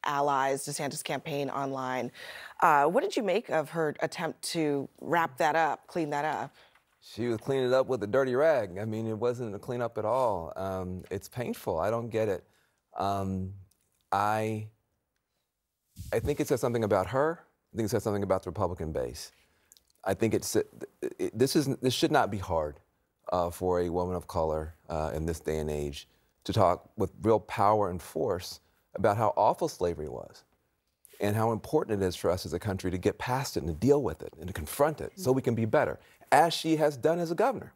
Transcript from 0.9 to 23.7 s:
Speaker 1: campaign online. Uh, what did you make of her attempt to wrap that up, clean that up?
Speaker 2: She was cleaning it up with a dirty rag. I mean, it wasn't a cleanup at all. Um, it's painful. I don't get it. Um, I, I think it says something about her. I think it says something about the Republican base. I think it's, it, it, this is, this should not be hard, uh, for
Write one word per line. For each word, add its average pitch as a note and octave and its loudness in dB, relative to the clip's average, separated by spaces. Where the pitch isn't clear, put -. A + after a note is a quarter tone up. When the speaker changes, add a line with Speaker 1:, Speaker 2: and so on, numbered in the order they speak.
Speaker 1:
campaign C#3+ -4
online. C3 -4
Uh, D3 8
what G3+ 4
did G4+ -4
you D4 2
make G3 0
of D#3 0
her D#3 0
attempt D#3+ -4
to D3 0
wrap E3 -2
that D#3 2
up, D#3 0
clean D#3+ -4
that D3 -2
up? C3+ -4
Speaker 2:
She - -6
was A2+ 0
cleaning C3+ 0
it B2 4
up C3 4
with B2 -2
a G2+ -2
dirty C3 2
rag. B2 2
I A2 -4
mean, A2 -4
it A2 -2
wasn't A#2+ -2
a G#2 -8
cleanup A#2+ -4
at G#2 -2
all. G#2+ 0
Um, F#2 -6
it's - -6
painful. A#2+ -4
I G2 2
don't A#2 -2
get A2 0
it. F#2+ -2
Um, F#2+ -2
I, G#2+ 0
I A#2 0
think C#3 -2
it D3 -2
says C3 2
something A#2+ 0
about G2 2
her. D3 0
I - -6
think A2 0
it - -2
says G#2 0
something G2+ 0
about F#2+ 2
the F2+ -8
Republican F2 -4
base. B1+ -6
I G2 0
think A2 2
it's, - -2
it, - 2
it, F#2 -4
this C3 2
is, C#3+ 4
this B2+ 0
should D#3+ 2
not B2 4
be G#2 -4
hard, E2 -2
uh, F2 0
for F2+ 0